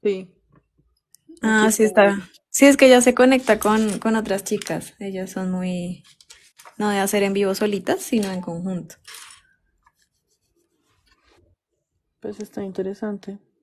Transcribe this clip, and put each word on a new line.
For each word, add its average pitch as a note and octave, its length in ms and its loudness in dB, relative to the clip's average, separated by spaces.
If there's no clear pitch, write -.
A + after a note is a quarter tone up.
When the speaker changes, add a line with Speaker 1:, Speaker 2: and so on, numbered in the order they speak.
Speaker 1:
Sí. F#3+ 300 -4
Speaker 2:
Ah, A3 280 2
Speaker 1:
Aquí A3 40 -2
Speaker 2:
sí A3 100 2
Speaker 1:
está. G#3 200 4
Speaker 2:
está. G3+ 260 0
Sí, - 160 4
es C#4 120 8
que C#4 100 6
ella B3 140 8
se B3 120 4
conecta B3+ 460 2
con, G#3+ 400 0
con A3 160 -2
otras G3+ 280 -4
chicas. - 560 -8
Ellas F#3+ 320 -10
son F#3 200 -6
muy, F3+ 520 -6
no G#3 120 -2
de G3+ 100 -2
hacer G3+ 240 0
en G3 100 -2
vivo G3 220 0
solitas, G#3+ 480 -4
sino G#3 280 -4
en F#3 100 -6
conjunto. F3 540 -10
Speaker 1:
Pues G#3 180 -12
está G#3 240 -10
interesante. G3 760 -8